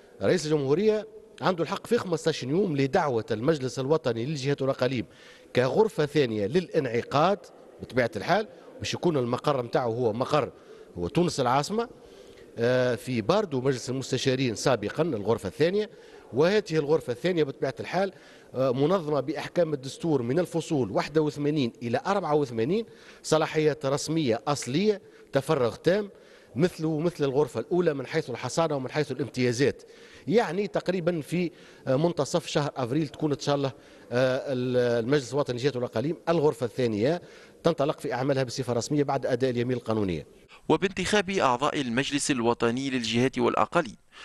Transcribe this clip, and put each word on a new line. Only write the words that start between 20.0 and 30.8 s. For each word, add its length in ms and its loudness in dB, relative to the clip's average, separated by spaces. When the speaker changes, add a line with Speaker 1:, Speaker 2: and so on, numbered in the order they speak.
Speaker 1:
من 160 0
الفصول 520 -2
واحد 280 0
وثمانين 540 0
إلى 240 -2
أربعة 280 0
وثمانين، 500 0
صلاحيات 640 0
رسمية 640 0
أصلية، 520 0
تفرغ 420 2
تام، 360 0
مثل، 300 0
مثل 380 -2
الغرفة 360 0
الأولى 340 2
من 120 -6
حيث 240 -4
الحصانة 460 -2
ومن 140 -6
حيث 220 -2
الامتيازات. 680 0
يعني 380 2
تقريبًا 540 -2